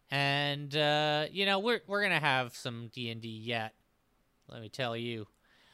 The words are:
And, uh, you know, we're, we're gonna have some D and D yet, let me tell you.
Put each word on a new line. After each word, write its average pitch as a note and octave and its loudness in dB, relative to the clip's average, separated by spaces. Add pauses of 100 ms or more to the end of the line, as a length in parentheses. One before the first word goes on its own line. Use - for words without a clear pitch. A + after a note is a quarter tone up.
(120)
And, C#3+ 0
uh, D3+ 4
you G3 0
know, G3 4
we're, A3 2
we're G3+ 0
gonna F3+ 2
have C3 2
some A#2 -8
D A#2+ -6
and A2+ -8
D A#2 -8
yet, A2+ -4 (720)
let B2+ -12
me A2 -12
tell A#2 -4
you. A#2 -4 (460)